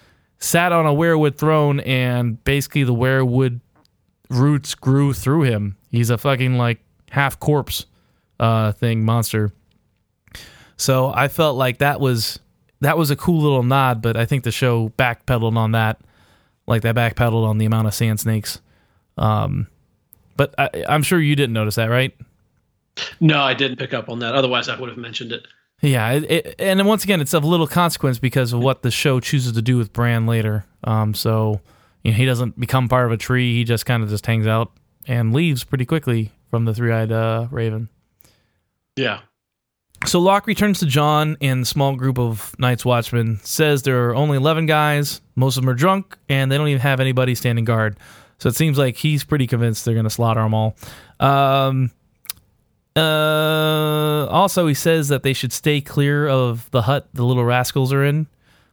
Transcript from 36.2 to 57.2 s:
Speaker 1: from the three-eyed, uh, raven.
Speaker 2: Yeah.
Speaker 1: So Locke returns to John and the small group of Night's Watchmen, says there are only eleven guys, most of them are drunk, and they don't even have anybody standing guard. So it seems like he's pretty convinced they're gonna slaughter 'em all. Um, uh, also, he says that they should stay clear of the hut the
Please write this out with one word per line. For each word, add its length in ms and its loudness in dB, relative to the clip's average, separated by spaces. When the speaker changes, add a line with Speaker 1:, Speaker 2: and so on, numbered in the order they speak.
Speaker 1:
from 140 0
the 100 0
three-eyed, 380 -2
uh, 380 -2
raven. 380 -4
Speaker 2:
Yeah. 240 -4
Speaker 1:
So 140 2
Locke 260 2
returns 340 0
to 60 0
John 540 2
and 220 0
the 40 -2
small 300 0
group 220 -2
of 400 -4
Night's 260 0
Watchmen, 580 0
says 400 0
there 260 2
are 60 0
only 220 2
eleven 300 0
guys, 540 0
most 220 2
of 80 -2
them 60 2
are 40 0
drunk, 420 0
and 240 0
they 40 2
don't 120 0
even 120 0
have 200 0
anybody 340 0
standing 300 -2
guard. 320 0
So 100 -2
it 60 0
seems 240 0
like 180 0
he's 280 -2
pretty 240 0
convinced 360 -2
they're 120 0
gonna 140 0
slaughter 300 0
'em 140 0
all. 220 -2
Um, 720 2
uh, 1400 0
also, 360 2
he 80 2
says 340 0
that 160 -2
they 80 2
should 200 -6
stay 280 -2
clear 480 0
of 420 -2
the 120 0
hut 320 -2
the 100 -2